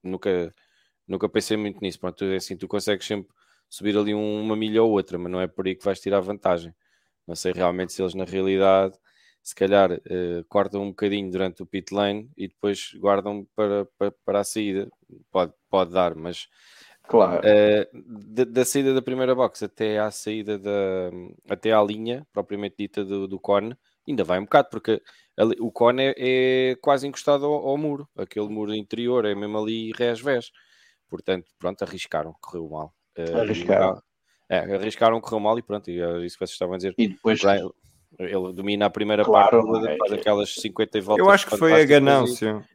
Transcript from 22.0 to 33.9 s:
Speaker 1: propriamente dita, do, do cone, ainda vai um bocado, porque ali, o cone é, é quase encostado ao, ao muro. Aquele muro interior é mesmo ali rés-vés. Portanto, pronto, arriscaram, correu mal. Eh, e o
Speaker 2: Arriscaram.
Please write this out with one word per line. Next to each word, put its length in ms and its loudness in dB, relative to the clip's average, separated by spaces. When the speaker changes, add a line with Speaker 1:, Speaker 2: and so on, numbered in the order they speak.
Speaker 1:
propriamente 460 -6
dita, 260 -6
do, 240 -6
do 100 -10
cone, 380 0
ainda 160 -2
vai 160 0
um 40 -8
bocado, 260 2
porque 300 -2
ali, 240 2
o 100 -4
cone 360 2
é, 560 2
é 40 -4
quase 300 0
encostado 380 0
ao, 240 -2
ao 100 0
muro. 380 -6
Aquele 320 -6
muro 260 -6
interior 500 -2
é 120 0
mesmo 220 -6
ali 340 -6
rés-vés. 580 -2
Portanto, 380 -6
pronto, 240 -6
arriscaram, 560 -8
correu 280 -12
mal. 240 -12
Eh, 160 -6
e 40 -4
o 60 0
Speaker 2:
Arriscaram. 540 2